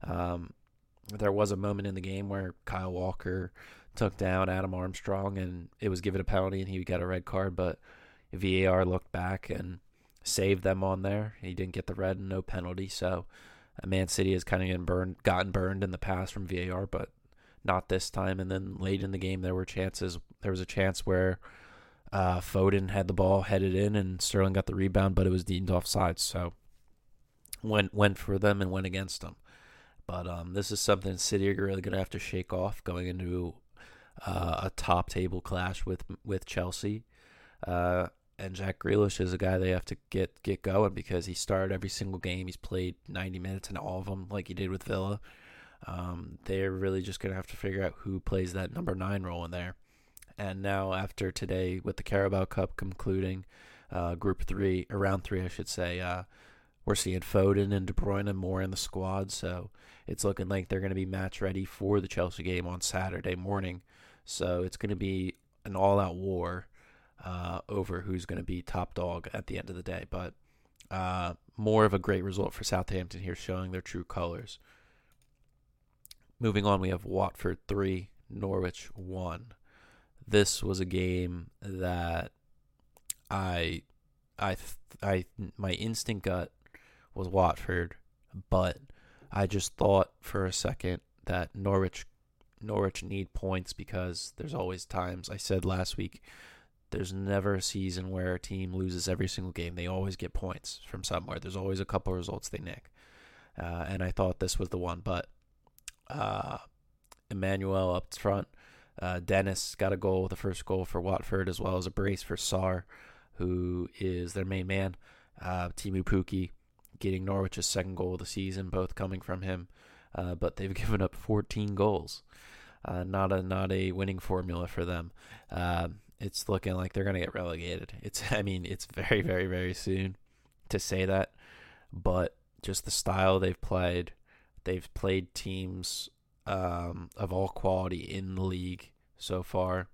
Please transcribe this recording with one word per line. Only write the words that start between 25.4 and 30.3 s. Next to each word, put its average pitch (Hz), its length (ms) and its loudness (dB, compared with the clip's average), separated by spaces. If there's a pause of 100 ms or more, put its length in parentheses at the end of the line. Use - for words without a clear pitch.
deemed 90 260 0
offside, 90 480 2
so 87 360 -2 (1080)
went, 104 320 4
went 104 240 6
for 98 220 0
them 101 220 6
and 92 100 0
went 95 160 0
against 92 340 -4
them. 87 140 -12 (720)
But, 90 200 -4
um, 87 280 -6